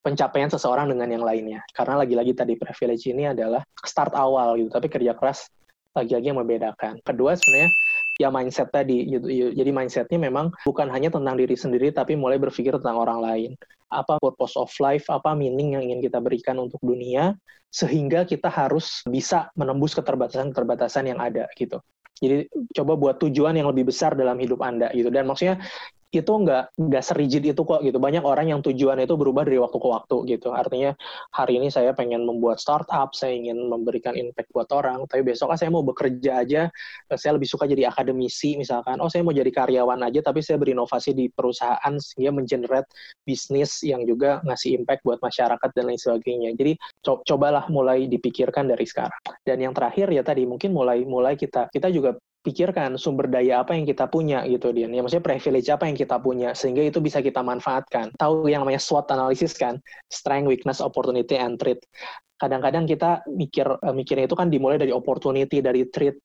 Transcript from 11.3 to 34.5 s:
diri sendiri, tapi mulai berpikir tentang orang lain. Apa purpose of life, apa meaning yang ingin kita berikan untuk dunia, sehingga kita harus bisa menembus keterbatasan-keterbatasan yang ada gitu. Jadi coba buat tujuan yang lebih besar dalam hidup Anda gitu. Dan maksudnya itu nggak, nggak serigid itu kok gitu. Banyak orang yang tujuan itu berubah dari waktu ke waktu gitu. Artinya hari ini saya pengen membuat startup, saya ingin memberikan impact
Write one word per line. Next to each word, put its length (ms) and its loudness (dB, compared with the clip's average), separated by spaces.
diri 240 2
sendiri, 320 2
tapi 240 0
mulai 240 2
berpikir 400 0
tentang 200 -2
orang 200 0
lain. 320 -2
Apa 320 -2
purpose 320 -2
of 240 -2
life, 320 0
apa 240 0
meaning 400 0
yang 80 -2
ingin 200 -4
kita 200 -2
berikan 360 -2
untuk 240 -8
dunia, 520 0
sehingga 560 0
kita 240 -2
harus 560 -2
bisa 480 0
menembus 400 0
keterbatasan-keterbatasan 1120 -2
yang 160 -4
ada 320 -4
gitu. 240 -6
Jadi 240 2
coba 160 0
buat 240 2
tujuan 400 2
yang 80 2
lebih 240 2
besar 240 0
dalam 240 2
hidup 240 -2
Anda 320 -2
gitu. 160 2
Dan 160 2
maksudnya 320 0
itu 160 0
nggak, 480 2
nggak 320 2
serigid 400 2
itu 160 2
kok 240 2
gitu. 80 2
Banyak 320 2
orang 240 2
yang 80 0
tujuan 400 2
itu 160 2
berubah 320 2
dari 160 4
waktu 160 -2
ke 80 0
waktu 300 0
gitu. 160 -4
Artinya 400 0
hari 240 2
ini 160 2
saya 240 2
pengen 320 -2
membuat 320 0
startup, 560 0
saya 160 -4
ingin 400 -4
memberikan 480 -2
impact 320 -8